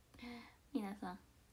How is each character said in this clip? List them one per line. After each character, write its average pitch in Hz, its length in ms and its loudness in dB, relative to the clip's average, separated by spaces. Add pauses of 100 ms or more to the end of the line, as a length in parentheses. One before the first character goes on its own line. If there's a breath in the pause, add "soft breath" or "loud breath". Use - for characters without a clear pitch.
(720 loud breath)
皆 208 220 6
さ 180 180 0
ん。 190 60 -4 (340)